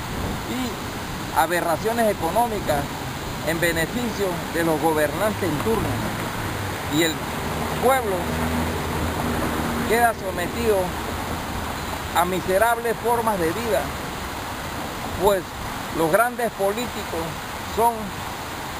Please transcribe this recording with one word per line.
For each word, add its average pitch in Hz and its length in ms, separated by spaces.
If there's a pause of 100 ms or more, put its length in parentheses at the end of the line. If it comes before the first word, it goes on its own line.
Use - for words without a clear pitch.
(500)
y - 880
aberraciones 170 720
económicas 190 680 (720)
en 165 120
beneficio 175 680 (260)
de 165 100
los 160 180
gobernantes 160 600
en 151 160
turno. 214 280 (1080)
Y 160 80
el 160 100 (680)
pueblo 240 320 (1700)
queda 233 240
sometido 190 640 (1400)
a 165 100
miserables 202 800
formas 226 360
de 165 80
vida, 190 340 (1400)
pues 190 200 (540)
los 160 140
grandes 233 420
políticos 202 680 (540)
son 233 180 (880)